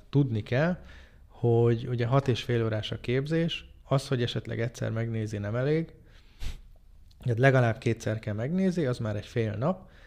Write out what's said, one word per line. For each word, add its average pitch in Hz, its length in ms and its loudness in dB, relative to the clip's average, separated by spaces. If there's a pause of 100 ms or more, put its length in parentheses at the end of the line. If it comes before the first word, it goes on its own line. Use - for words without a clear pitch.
tudni 120 340 2
kell, 165 340 2 (500)
hogy 117 600 2
ugye 120 180 -2
hat 135 220 2
és 120 160 2
fél 120 220 0
órás 110 260 -4
a - 80 -6
képzés, 151 680 -2 (180)
az, - 240 0
hogy 123 140 0
esetleg 113 400 -4
egyszer 117 300 -4
megnézi, 110 460 -4
nem 104 180 -4
elég. 151 380 0 (1300)
Tehát 117 180 -2
legalább 127 380 6
kétszer 110 420 -2
kell 107 140 -6
megnézi, 170 520 0
az 123 120 0
már 107 180 -4
egy 104 100 -6
fél 110 280 -2
nap, 147 360 -2 (180)